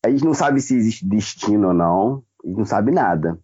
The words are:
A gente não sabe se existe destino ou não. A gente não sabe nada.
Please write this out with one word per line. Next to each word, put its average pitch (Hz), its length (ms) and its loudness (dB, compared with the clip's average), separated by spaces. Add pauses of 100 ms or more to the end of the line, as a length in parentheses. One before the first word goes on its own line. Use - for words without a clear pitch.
A 110 60 2
gente 139 160 0
não 156 80 2
sabe 143 260 0
se 135 160 -2
existe 113 300 0
destino 104 600 0
ou 92 60 2
não. 95 520 0 (180)
A - 40 -12
gente 92 100 -6
não 107 80 -2
sabe 110 260 0
nada. 85 520 0